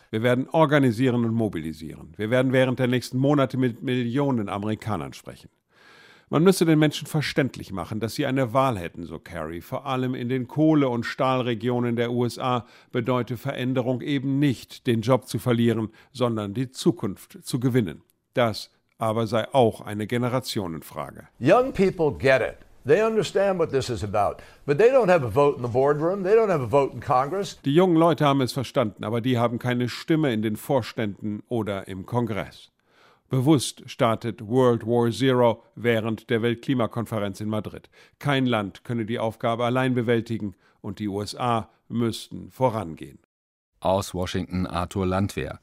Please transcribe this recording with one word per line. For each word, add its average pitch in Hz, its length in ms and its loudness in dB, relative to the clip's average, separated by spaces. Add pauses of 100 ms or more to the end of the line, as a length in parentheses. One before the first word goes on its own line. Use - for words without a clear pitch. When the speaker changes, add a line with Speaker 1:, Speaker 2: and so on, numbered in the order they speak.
(100)
Speaker 1:
Wir 110 120 -2
werden 123 260 2
organisieren 131 760 2
und 113 80 0
mobilisieren. 80 840 -4
Wir 107 140 -4
werden 127 220 2
während 127 260 2
der 127 100 2
nächsten 123 300 -2
Monate 139 400 2
mit 123 240 0
Millionen 127 680 -2
Amerikanern 101 640 -4
sprechen. - 380 -18 (800)
Man 143 120 2
müsse 185 220 6
den 160 140 6
Menschen 151 280 2
verständlich - 640 -4
machen, 95 300 -6
dass 107 140 -6
sie 147 100 -4
eine 131 300 -2
Wahl 131 240 2
hätten, 85 260 -10
so 80 140 -12
Kerry. 82 420 -10
Vor - 260 -10
allem 127 280 -2
in 123 160 -6
den 127 180 -4
Kohle- 151 400 4
und 120 160 -2
Stahlregionen 123 920 0
der 120 160 0
U 123 120 0
S 117 140 -4
A 123 280 -2 (240)
bedeute 123 460 -2
Veränderung 127 640 -2
eben 135 380 -2
nicht, - 480 -2
den 113 160 2
Job 123 260 2
zu 123 100 -4
verlieren, 117 520 2 (220)
sondern 110 420 -2
die 127 160 -4
Zukunft - 760 -4
zu 131 160 -4
gewinnen. 117 420 0 (300)
Das 117 380 0 (260)
aber 113 300 -2
sei 110 260 -2
auch 120 300 4
eine 104 240 -6
Generationenfrage. 101 1200 -6 (100)
Speaker 2:
Young 247 340 4
people 180 460 0
get 131 220 4
it. 85 160 -4 (300)
They 165 160 4
understand 196 560 0
what 165 120 0
this 127 200 -2
is 113 120 -4
about. 101 400 -2 (220)
But 143 140 0
they 226 120 8
don't 247 200 4
have 170 140 4
a 117 60 -4
vote 143 280 4
in 120 40 -8
the 123 80 -4
boardroom. 151 540 2
They 190 100 4
don't 220 160 4
have 151 140 0
a 117 40 -6
vote 139 260 2
in 120 60 -12
Congress. 143 640 -2
Speaker 1:
Die 139 100 0
jungen 180 220 6
Leute 160 280 4
haben 139 160 4
es 123 120 0
verstanden, 117 520 -2
aber 113 160 -2
die 123 180 0
haben 120 200 0
keine 123 320 -2
Stimme 156 420 0
in 110 80 0
den 107 160 -2
Vorständen 107 920 -4
oder 104 380 -4
im 95 200 -10
Kongress. 98 640 -4 (600)
Bewusst 131 560 2
startet 113 600 -2
World 120 400 4
War 120 240 2
Zero 120 540 2 (100)
während 110 560 -2
der 113 120 0
Weltklimakonferenz 113 960 -2
in 107 80 -6
Madrid. 107 400 -6 (320)
Kein 135 260 0
Land 107 380 -2
könne 117 220 -4
die 117 120 -6
Aufgabe 113 460 -2
allein 127 300 0
bewältigen 113 600 -2 (280)
und 104 180 -12
die 104 80 -4
U 98 120 -4
S 104 140 -10
A 117 360 -2 (180)
müssten 104 640 -6
vorangehen. 85 680 -4 (600)
Speaker 3:
Aus 95 340 0
Washington 90 520 -4
Arthur 90 400 -4
Landwehr. 92 560 -2